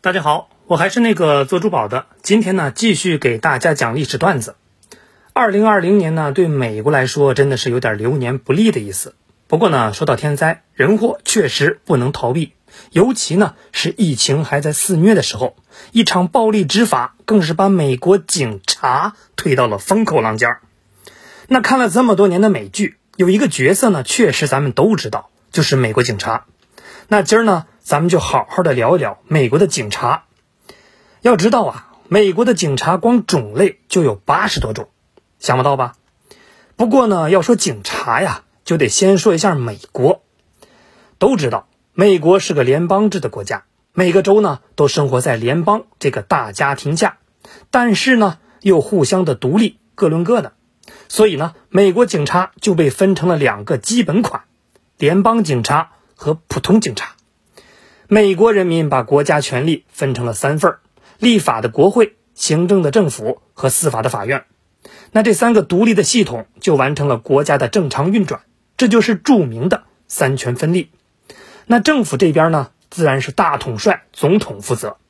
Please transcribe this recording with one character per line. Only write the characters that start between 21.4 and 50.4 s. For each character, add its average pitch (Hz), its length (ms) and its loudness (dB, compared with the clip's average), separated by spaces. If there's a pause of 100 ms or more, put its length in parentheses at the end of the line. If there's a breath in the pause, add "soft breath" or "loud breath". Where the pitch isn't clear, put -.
那 262 140 2
看 262 160 2
了 240 100 2
这 233 160 2
么 220 100 4
多 196 140 4
年 180 140 2
的 214 80 4
美 107 180 -4
剧， - 300 -4 (180)
有 180 140 2
一 202 80 2
个 226 100 2
角 139 240 0
色 240 160 2
呢， 156 140 0
确 - 300 0
实 147 160 -2
咱 139 140 0
们 135 100 -2
都 196 240 2
知 113 120 -8
道， 107 220 -10 (200)
就 160 120 0
是 143 140 0
美 113 180 0
国 123 80 0
警 107 160 -4
察。 113 260 -6 (640 loud breath)
那 208 160 2
今 214 160 2
儿 233 60 2
呢， 180 220 0 (140 soft breath)
咱 147 200 -2
们 175 80 0
就 170 100 2
好 - 300 -2
好 - 140 -4
的 160 100 0
聊 127 240 2
一 - 20 0
聊 104 200 -6 (100)
美 139 220 0
国 147 80 2
的 196 80 4
警 113 240 -6
察。 127 340 -4 (960 soft breath)
要 214 160 4
知 190 140 0
道 233 140 2
啊， - 280 -10 (160)
美 196 240 2
国 208 140 0
的 240 80 2
警 147 240 -2
察 175 180 0
光 233 300 0
种 113 260 -2
类 180 280 0 (100)
就 175 120 0
有 120 120 0
八 156 320 -2
十 - 120 -6
多 110 140 -4
种， 107 160 -10 (500)
想 127 200 -2
不 127 40 0
到 139 140 0
吧？ 123 200 -6 (800 soft breath)
不 233 120 0
过 247 180 4
呢， 170 220 0
要 180 140 4
说 233 140 2
警 110 280 -6
察 - 380 -4
呀， 165 220 -6 (200)
就 165 140 -2
得 131 100 2
先 190 300 2
说 180 160 2
一 165 40 -2
下 180 160 0
美 117 240 -6 (140)
国。 135 300 0 (960 soft breath)
都 247 180 2
知 139 140 -4
道， 104 180 -8 (240)
美 190 260 4
国 175 200 4
是 185 160 -4
个 139 100 2
联 151 240 0
邦 196 220 2
制 180 100 -6
的 123 80 -6
国 104 160 -10
家， 101 200 -10 (280)
每 180 180 2
个 185 120 4
州 196 180 4
呢， 165 200 -2 (140)
都 147 140 2
生 143 220 -2
活 127 100 0
在 123 160 -2
联 127 260 -2
邦 208 220 0 (140)
这 139 120 -2
个 - 120 -8
大 120 300 -4
家 139 220 -4
庭 143 220 -4
下， 180 220 -2 (520 loud breath)
但 240 240 2
是 254 220 2
呢， 196 220 0 (240 soft breath)
又 180 180 4
互 165 240 0
相 185 220 0
的 139 80 0
独 143 240 -2
立， 220 200 0 (160)
各 - 140 0
论 165 160 0
各 226 160 0